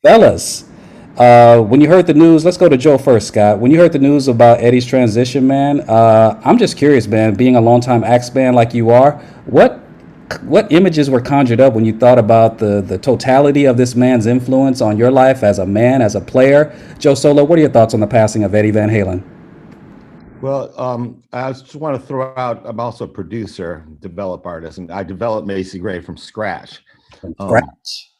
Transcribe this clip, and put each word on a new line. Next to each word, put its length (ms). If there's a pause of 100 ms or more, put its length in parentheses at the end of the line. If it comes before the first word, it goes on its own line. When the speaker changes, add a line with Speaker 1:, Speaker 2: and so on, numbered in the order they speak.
Speaker 1:
fellas, 640 (540)
uh, 420
when 200
you 60
heard 200
the 80
news, 280
let's 140
go 100
to 100
Joe 200
first, 300
Scott. 320
When 120
you 60
heard 140
the 80
news 280
about 320
Eddie's 280
transition, 580
man, 360
uh, 640
I'm 140
just 200
curious, 300
man, 280
being 200
a 60
longtime 420
Axe 260
fan 260
like 180
you 160
are, 280 (280)
what, 360 (600)
what 300
images 380
were 120
conjured 400
up 120
when 120
you 80
thought 240
about 400
the, 240
the 160
totality 680
of 120
this 180
man's 300
influence 560
on 160
your 140
life 320
as 160
a 60
man, 360
as 140
a 60
player? 540 (220)
Joe 160
Solo, 300
what 160
are 20
your 80
thoughts 240
on 60
the 80
passing 360
of 120
Eddie 160
Van 180
Halen? 340 (1160)
Speaker 2:
Well, 380
um, 520
I 220
just 220
wanna 240
throw 360
out, 300
I'm 140
also 260
a 20
producer, 800 (140)
develop 460
artist, 340
and 120
I 120
developed 440
Macy 320
Gray 220
from 160
scratch. 680 (380)
Speaker 1:
From 180
Speaker 2:
Um, 100
Speaker 1:
scratch. 720